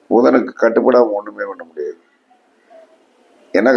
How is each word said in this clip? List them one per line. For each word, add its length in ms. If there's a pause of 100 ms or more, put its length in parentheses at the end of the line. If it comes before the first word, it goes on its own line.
(120)
புதனுக்கு 420 (100)
கட்டுப்படாம 560
ஒண்ணுமே 300
பண்ண 200
முடியாது. 300 (1600)
என்ன 180